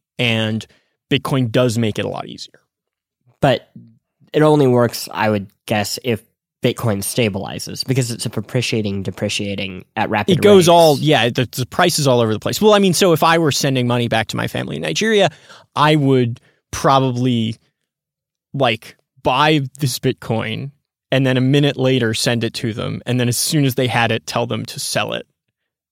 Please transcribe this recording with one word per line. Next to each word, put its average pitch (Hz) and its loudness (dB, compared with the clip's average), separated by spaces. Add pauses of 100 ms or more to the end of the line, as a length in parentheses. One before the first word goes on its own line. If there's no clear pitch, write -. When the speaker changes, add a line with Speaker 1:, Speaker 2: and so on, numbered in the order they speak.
(200)
Speaker 1:
and 110 0 (440)
Bitcoin 131 -2
does 123 0
make 113 -2
it 104 -6
a 101 -6
lot - -10
easier. - -18 (800)
Speaker 2:
But 135 0 (640)
it 151 2
only 151 4
works, 120 2
I 107 -2
would 101 -2 (180)
guess, 104 -4
if 117 -4 (400)
Bitcoin 120 -2
stabilizes, 98 -6
because 127 -2
it's - -10
a 120 -6 (100)
appreciating, 107 -4
depreciating 98 -8 (100)
at 107 -2
rapid 107 0
Speaker 1:
It - -2
goes 202 8
Speaker 2:
rates. 156 4
Speaker 1:
all, 165 6
yeah, 131 2
the, 123 -2
the 127 -6
price 175 -2
is 143 0
all 123 4
over 110 0
the 104 -4
place. - -6
Well, 214 6
I 202 4
mean, 196 4
so 180 4
if 156 2
I 165 4
were 160 2
sending 131 0
money 120 0
back 110 0
to - -10
my 117 -4
family 123 -8
in - -8
Nigeria, 190 0 (460)
I 151 4
would 131 2 (320)
probably, 123 0 (1000)
like, 117 -2 (260)
buy 147 2 (180)
this 131 -2
Bitcoin 110 -4 (400)
and 131 2
then 127 2
a 123 2
minute 143 2
later 131 0
send 117 -2
it 113 -4
to 113 -6
them. 107 -8
And 123 -2
then 123 0
as 117 -2
soon 151 0
as 131 0
they 131 0
had 117 0
it, 113 -4
tell 117 -4
them 113 -6
to - -14
sell 110 -4
it - -8 (640)